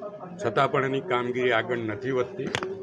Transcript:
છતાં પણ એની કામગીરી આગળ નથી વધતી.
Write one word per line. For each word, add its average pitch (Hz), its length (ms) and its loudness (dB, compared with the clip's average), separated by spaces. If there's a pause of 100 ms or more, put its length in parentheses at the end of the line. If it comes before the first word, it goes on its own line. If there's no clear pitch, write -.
(400)
છતાં 127 320 2
પણ 135 160 2
એની 131 240 -2
કામગીરી 123 460 2
આગળ 117 260 0
નથી 110 340 -2
વધતી. 127 320 -2 (320)